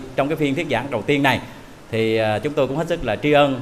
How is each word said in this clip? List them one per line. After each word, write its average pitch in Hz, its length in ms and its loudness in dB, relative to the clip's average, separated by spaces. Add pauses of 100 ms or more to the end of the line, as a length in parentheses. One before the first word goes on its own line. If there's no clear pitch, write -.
(160)
trong 139 120 0
cái 156 100 -2
phiên 139 180 0
thuyết 170 160 -2
giảng 123 200 -2
đầu 113 100 -2
tiên 143 220 0
này. 127 160 2 (520)
Thì, 110 260 2
à, 107 220 2
chúng 147 140 -4
tôi 139 140 2
cũng 139 100 -4
hết 165 100 -2
sức 170 180 -4
là 107 100 0
tri 147 160 0
ân 143 300 4